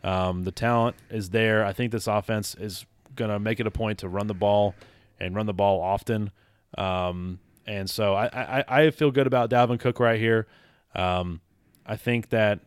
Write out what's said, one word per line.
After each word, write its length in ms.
um, 400
the 80
talent 440
is 220
there. 340
I 80
think 180
this 160
offense 480
is 300
gonna 240
make 200
it 80
a 40
point 280
to 80
run 200
the 60
ball 400
and 160
run 120
the 60
ball 280
often. 500
Um, 600
and 220
so 240
I, 140
I, 240
I 80
feel 200
good 160
about 220
Dalvin 300
Cook 200
right 200
here. 280
Um, 460
I 120
think 320
that 380